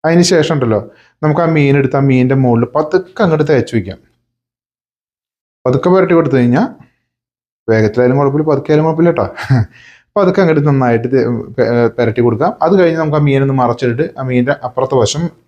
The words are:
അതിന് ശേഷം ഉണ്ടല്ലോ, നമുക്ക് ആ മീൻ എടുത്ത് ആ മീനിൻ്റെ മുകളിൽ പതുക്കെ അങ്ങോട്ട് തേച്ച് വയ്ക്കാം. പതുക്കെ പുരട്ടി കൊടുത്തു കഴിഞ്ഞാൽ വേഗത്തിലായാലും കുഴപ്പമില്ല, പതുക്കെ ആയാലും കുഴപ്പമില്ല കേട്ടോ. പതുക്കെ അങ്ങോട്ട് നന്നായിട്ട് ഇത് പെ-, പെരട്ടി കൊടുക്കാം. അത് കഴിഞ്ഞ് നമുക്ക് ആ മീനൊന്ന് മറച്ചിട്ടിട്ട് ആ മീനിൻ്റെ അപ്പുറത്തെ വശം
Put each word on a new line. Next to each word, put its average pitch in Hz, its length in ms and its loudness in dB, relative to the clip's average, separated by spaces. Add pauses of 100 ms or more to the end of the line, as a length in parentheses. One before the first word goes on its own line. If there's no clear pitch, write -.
അതിന് 170 260 4
ശേഷം 160 240 0
ഉണ്ടല്ലോ, 110 240 0 (420)
നമുക്ക് 151 220 0
ആ 165 100 0
മീൻ 143 260 2
എടുത്ത് 135 200 -2
ആ - 100 0
മീനിൻ്റെ 127 340 2
മുകളിൽ 117 320 0
പതുക്കെ 185 480 -2
അങ്ങോട്ട് 151 280 0
തേച്ച് 123 240 -2
വയ്ക്കാം. 95 220 -8 (1700)
പതുക്കെ 135 280 0
പുരട്ടി 185 240 2
കൊടുത്തു 139 220 0
കഴിഞ്ഞാൽ 123 280 2 (1000)
വേഗത്തിലായാലും 113 500 2
കുഴപ്പമില്ല, 143 320 0
പതുക്കെ 143 200 -2
ആയാലും 151 160 2
കുഴപ്പമില്ല 160 240 2
കേട്ടോ. 120 140 -2 (920)
പതുക്കെ 190 260 0
അങ്ങോട്ട് 156 260 2
നന്നായിട്ട് 123 400 0
ഇത് 135 80 0 (400)
പെ-, 117 400 0
പെരട്ടി 117 280 -2
കൊടുക്കാം. 120 260 0 (140)
അത് 170 140 2
കഴിഞ്ഞ് 165 220 2
നമുക്ക് 151 180 -2
ആ - 60 2
മീനൊന്ന് 135 360 0
മറച്ചിട്ടിട്ട് 123 440 -2 (140)
ആ 135 100 -8
മീനിൻ്റെ 127 240 0 (140)
അപ്പുറത്തെ 131 340 -4
വശം 143 220 -2 (240)